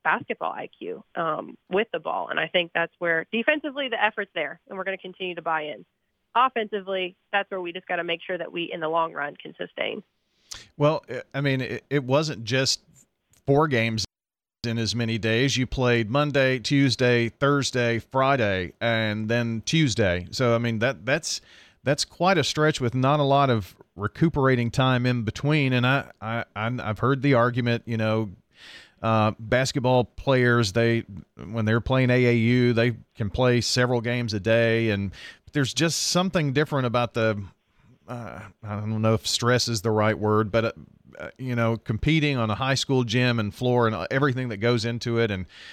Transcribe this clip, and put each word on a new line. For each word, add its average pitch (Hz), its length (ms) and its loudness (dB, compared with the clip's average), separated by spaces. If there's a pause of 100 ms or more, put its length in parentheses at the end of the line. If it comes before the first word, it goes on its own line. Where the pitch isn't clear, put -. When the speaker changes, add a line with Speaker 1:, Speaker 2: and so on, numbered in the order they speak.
Speaker 1:
basketball 165 480 -4
I - 140 -10
Q, - 360 -12 (120)
um, 160 420 -6 (120)
with 208 220 -2
the 170 80 -6
ball. - 300 -6
And 156 100 -4
I 160 80 -2
think 170 260 -2
that's 170 240 -4
where 170 320 -2
defensively 277 600 -4
the 220 120 -6
effort's 208 320 -4
there, 160 360 -8
and 196 80 -12
we're 185 80 -8
gonna 190 120 -6
continue 185 380 -12
to 170 60 -12
buy 160 220 -4
in. 151 220 -12 (480)
Offensively, 196 840 -2 (160)
that's 202 180 -2
where 190 80 -6
we 175 140 -8
just 185 140 -14
gotta 175 180 -4
make 170 180 -4
sure 185 140 -6
that 170 160 -10
we, 170 180 -6
in 175 80 -8
the 160 80 -4
long 165 240 0
run, 147 240 -8
can - 200 -18
sustain. - 460 -8 (760)
Speaker 2:
Well, 143 260 0 (300)
I 139 80 -4
mean, 135 180 0
it, 120 300 -8
it 143 160 0
wasn't 135 400 0
just 131 340 0 (680)
four 147 220 4
games 113 380 0 (640)
in 117 100 -2
as 110 160 0
many 117 240 -2
days. 113 400 2
You 127 80 0
played 120 460 0
Monday, 135 480 2
Tuesday, 123 680 2
Thursday, 123 680 0
Friday, 113 840 0
and 110 480 -2
then 117 380 -2
Tuesday. 104 640 2
So, 120 240 0
I 117 60 2
mean, 117 200 -2
that, 107 240 -2
that's, 139 380 -4 (420)
that's 143 220 0
quite 185 320 0
a 139 60 4
stretch 151 360 0
with 120 140 -2
not 131 260 2
a 143 40 2
lot 139 260 4
of 110 260 0 (200)
recuperating 131 760 2
time 127 380 2
in 123 160 0
between. 139 500 0
And 123 140 2
I, 135 240 0 (100)
I, 113 240 -6 (100)
I, 117 240 -4
I've 107 200 -4
heard 127 240 0
the 143 100 4
argument, 120 540 2
you 117 100 -2
know, 110 320 0 (720)
uh, 110 380 2
basketball 127 640 2
players, 120 720 2
they, 117 320 2 (380)
when 107 220 -4
they're 113 160 2
playing 131 300 2
A 123 140 4
A 120 80 4
U, 120 400 4
they 117 240 0 (180)
can 104 160 -4
play 123 300 2
several 123 380 0
games 120 360 -4
a 104 40 -2
day, 113 520 2
and 98 200 -2 (420)
there's 139 200 0
just 156 380 0
something 180 420 0
different 143 320 0
about 120 300 -2
the, 110 280 0 (640)
uh, 107 340 -12 (220)
I 104 120 -8
don't 107 260 -4
know 110 140 4
if - 100 -2
stress 120 420 2
is 113 140 -2
the 113 80 0
right 107 280 4
word, 107 340 2
but, 113 140 2
uh, - 60 -2 (480)
uh, 78 180 -12
you 127 180 -6
know, 117 220 2
competing 143 600 2
on 113 120 0
a 104 60 -2
high 131 200 -2
school 127 280 2
gym 120 360 2
and 104 140 -2
floor 123 340 2
and, 107 80 0
uh, 85 160 -6
everything 131 380 0
that 104 80 -6
goes 117 280 2
into 117 320 -4
it, 117 140 2
and 92 160 -4 (240)